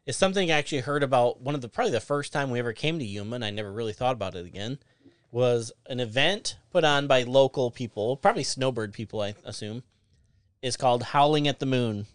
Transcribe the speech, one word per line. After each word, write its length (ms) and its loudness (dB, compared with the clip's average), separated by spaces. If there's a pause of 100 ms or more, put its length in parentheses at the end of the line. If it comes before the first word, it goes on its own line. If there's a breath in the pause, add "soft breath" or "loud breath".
is 100 -6
something 360 2
I 60 4
actually 240 -2
heard 200 -2
about 400 2
one 140 -2
of 60 -6
the, 80 -10
probably 220 0
the 80 2
first 320 -4
time 200 -2
we 80 -2
ever 140 -4
came 260 -2
to 60 -6
Yuma, 300 -8
and 100 -6
I 40 -4
never 220 -8
really 220 -6
thought 200 0
about 220 -6
it 100 -10
again, 320 -10 (540 soft breath)
was 400 0 (160)
an 120 -6
event 580 0 (140)
put 120 2
on 240 4
by 160 4
local 480 4
people, 460 -4
probably 260 2
Snowbird 500 -2
people, 280 -8
I 120 -4 (120)
assume, 360 -10 (800)
is 160 -4
called 240 2
Howling 460 4
at 120 -2
the 60 -4
Moon. 500 0